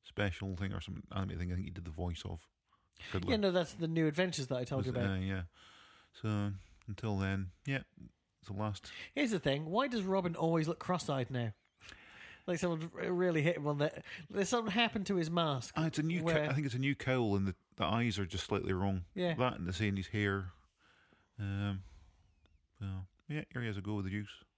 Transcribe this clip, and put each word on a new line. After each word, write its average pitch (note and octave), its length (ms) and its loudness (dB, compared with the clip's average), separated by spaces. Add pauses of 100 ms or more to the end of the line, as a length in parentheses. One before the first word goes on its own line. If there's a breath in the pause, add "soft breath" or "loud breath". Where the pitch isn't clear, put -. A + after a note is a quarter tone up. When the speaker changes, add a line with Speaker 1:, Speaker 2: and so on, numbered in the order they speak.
Speaker 1:
special G2 540 -2
thing F#2+ 160 -2
or G2 80 -4
some F#2+ 220 -10 (120)
anime F#2+ 220 -2
thing F2 140 -2
I F2+ 40 -2
think F#2 120 -4
he - 40 -10
did E2+ 140 -10
the D#2+ 60 -8
voice E2+ 340 -4
of. F2+ 240 -10 (640 loud breath)
Riddler. F#3+ 180 -2
Speaker 2:
Yeah, A#3 60 4
no, G3 140 4
that's F3 220 2
the E3 140 -2
new E3 200 4
adventures D3+ 400 0
that C3+ 100 -2
I B2 80 -2
told A#2 200 0
Speaker 1:
Was - 20 0
Speaker 2:
you B2 120 0
Speaker 1:
it? G2+ 60 2
Speaker 2:
about. G2 120 2
Speaker 1:
Uh, F#2 40 0
yeah. F#2+ 200 -2 (800 loud breath)
So, G#2 300 0 (360 soft breath)
until G#2+ 300 -2
then, F#2+ 340 0 (140)
yeah, C3+ 160 0 (580)
it's - 100 -18
the G#2+ 40 -8
last. G#2 380 -4 (240 loud breath)
Speaker 2:
Here's C#4 160 2
the F#3+ 80 2
thing. D3 260 2
Why G#3+ 220 0
does A#3+ 160 0
Robin F#3 320 2
always E3 320 4
look E3 120 -2
cross-eyed C#3+ 520 0
now? A#2+ 220 -2 (960 loud breath)
Like F3 120 0
someone E3 400 0
r-, F3 140 0
really F3 300 4
hit E3 140 4
him D3 100 -2
on D3 100 2
the. D3 140 2 (380 loud breath)
There's G3 200 0
something A3+ 240 2
happened A3 320 2
to G3+ 100 2
his E3 160 2
mask. D#3 460 0
Speaker 1:
Ah, D#3+ 80 4
it's D3+ 140 0
a D3+ 40 2
new. E3+ 200 2
Speaker 2:
where D#3+ 220 4
Speaker 1:
Co-, D3 40 0
I C3+ 40 2
think C#3+ 120 2
it's B2 100 -2
a B2+ 40 0
new C#3 160 2
cowl, A#2+ 420 4
and G2 100 4
the, F#2 80 0 (220)
the F#2 80 0
eyes A2 340 2
are G2 60 0
just E2+ 200 -4
slightly G2 280 -2
wrong. F#2+ 300 2 (100)
Speaker 2:
Yeah. F3+ 220 0
Speaker 1:
That B2 220 2
and E2+ 100 -4
the F#2 60 0
saying G2 220 2
his F#2+ 120 -2
hair. G2 440 0 (880 soft breath)
Um. G2 440 -2 (960 soft breath)
So G2+ 60 -6 (440)
yeah, D3+ 140 -6 (100)
here B2+ 80 -4
he A#2 60 -2
has G2+ 100 -4
a G2+ 40 -6
go G2+ 140 -4
with G2 100 -2
the F#2+ 60 -2
juice. G#2 320 -6 (140)